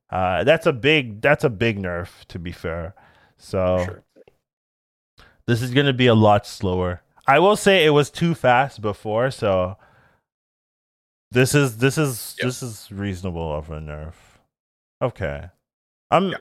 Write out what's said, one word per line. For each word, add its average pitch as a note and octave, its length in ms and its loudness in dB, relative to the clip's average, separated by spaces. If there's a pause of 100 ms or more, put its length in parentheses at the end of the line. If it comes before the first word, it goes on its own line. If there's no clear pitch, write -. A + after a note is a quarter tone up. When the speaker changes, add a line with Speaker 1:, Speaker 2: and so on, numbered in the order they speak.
Speaker 1:
Uh, F#2 340 0
that's D#3 220 4
a E3 80 2
big, A#2+ 480 0
that's C#3+ 240 -2
a C#3+ 40 2
big A2 300 -2
nerf, F2+ 480 -8
to - 100 -14
be F2 140 -10
fair. E2 420 -10 (440)
So F#2 480 0
Speaker 2:
Sure. F2+ 180 -12 (1400)
Speaker 1:
this A#2+ 160 0
is B2+ 100 -6
gonna C#3 220 4
be B2+ 140 4
a A2+ 80 8
lot G#2 300 6
slower. F2+ 560 -4 (280)
I C#3 100 6
will G3+ 180 4
say F#3+ 280 4
it D#3 40 6
was D3 200 2
too E3+ 260 -2
fast B2+ 460 2
before, A2 500 -4
so F#2+ 440 0 (1600)
this B2 220 2
is, C#3 240 2
this C3 200 0
is, C#3 420 -4
Speaker 2:
Yep. F2+ 80 -2
Speaker 1:
this B2 160 -8
is A2+ 280 -14
reasonable F#2 640 -6
of D#2 160 -8
a D#2 100 -12
nerf. D2+ 340 -12 (880)
Okay. E2+ 480 -6 (600)
I'm, F3+ 200 -6
Speaker 2:
Yeah, - 120 -12